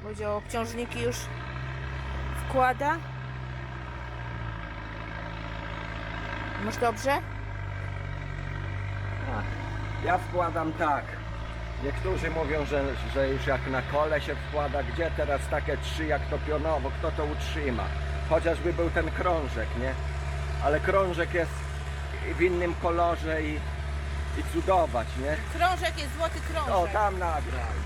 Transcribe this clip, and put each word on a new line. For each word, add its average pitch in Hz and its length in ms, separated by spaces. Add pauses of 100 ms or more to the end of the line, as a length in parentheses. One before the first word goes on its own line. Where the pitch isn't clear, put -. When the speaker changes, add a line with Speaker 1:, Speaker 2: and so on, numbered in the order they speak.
Speaker 1:
Bodzio 208 340
obciążniki 233 640
już 240 140 (1300)
wkłada. 262 500 (3750)
Masz 214 120
dobrze? 240 340 (2250)
Speaker 2:
A, 226 120 (600)
ja 175 120
wkładam 165 560
tak. 143 480 (640)
Niektórzy 165 460
mówią, 156 360
że, 139 180 (300)
że 135 160
już 135 180
jak 135 200
na 131 140
kole 147 400
się 143 140
wkłada, 143 480
gdzie 165 340
teraz 143 320
takie 147 280
trzy - 280
jak 143 240
to 147 80
pionowo, 147 640
kto 156 120
to 147 140
utrzyma? 139 580 (460)
Chociażby 165 440
był 170 160
ten 160 220
krążek, 160 560 (120)
nie? 131 140 (720)
Ale 147 160
krążek 175 540
jest 165 180 (840)
w - 40
innym 175 400
kolorze 165 600
i, 151 120 (840)
i 294 40 (100)
cudować, 302 540 (140)
nie? 156 140 (240)
Speaker 1:
Krążek 349 380
jest 294 200
złoty 330 220 (120)
krążek. 311 240
Speaker 2:
O, 175 180
tam 202 260
nagraj. 156 560 (100)